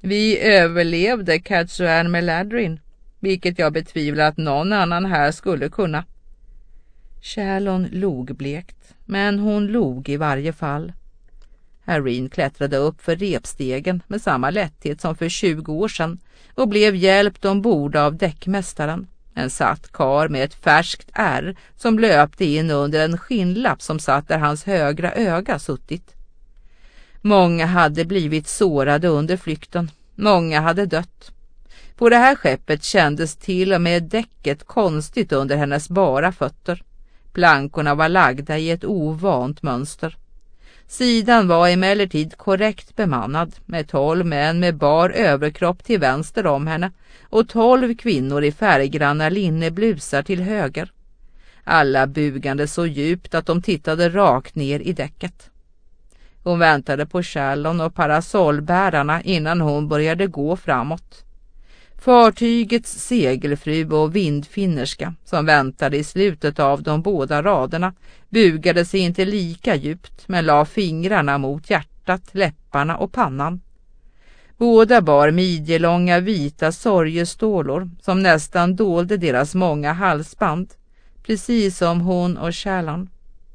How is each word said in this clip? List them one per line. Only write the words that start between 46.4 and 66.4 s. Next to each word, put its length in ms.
om 220
henne 240
och 260
tolv 460
kvinnor 480
i 80
färggranna 800
linneblusar 920
till 180
höger. 500
Alla 440
bugande 600
så 180
djupt 500
att 100
de 160
tittade 480
rakt 460
ner 240
i 140
däcket. 560
Hon 160
väntade 460
på 180
Shalon 580
och 140
parasollbärarna 1300
innan 400
hon 260
började 400
gå 280
framåt. 720
Fartygets 1040
segelfru 880
och 260
vindfinnerska, 1000
som 200
väntade 520
i 60
slutet 560